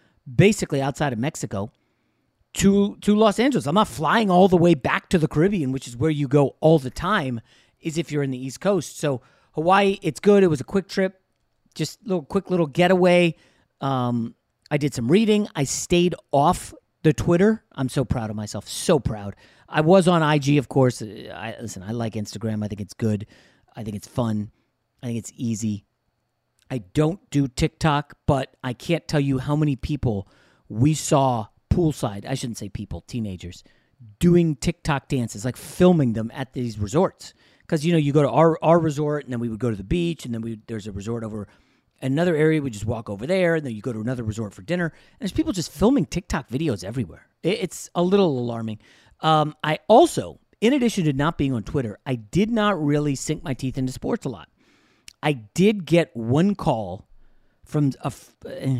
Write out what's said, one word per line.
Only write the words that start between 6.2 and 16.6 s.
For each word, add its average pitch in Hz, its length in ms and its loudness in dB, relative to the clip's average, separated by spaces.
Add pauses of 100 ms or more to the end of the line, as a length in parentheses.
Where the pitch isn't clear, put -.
go 139 340 2
all 160 180 6
the 131 100 -6
time, 143 520 -4 (380)
is 156 160 -8
if 160 160 -6
you're 147 120 -2
in 135 80 -4
the 127 120 -8
East 131 160 -10
Coast. 175 380 -2
So 139 240 -4 (300)
Hawaii, 196 500 2
it's - 180 -4
good. 202 220 6
It 190 60 8
was 151 120 0
a - 40 -10
quick - 240 -4
trip, 190 340 -4 (540)
just - 260 -8
a - 60 -16
little, 180 160 -2
quick - 260 -4
little 175 160 2
getaway. 175 720 4 (440)
Um, 123 540 -2 (380)
I 151 60 2
did 139 180 -2
some 120 160 -2
reading. 208 440 4
I 139 100 -2
stayed 175 500 0 (160)
off 147 420 0 (300)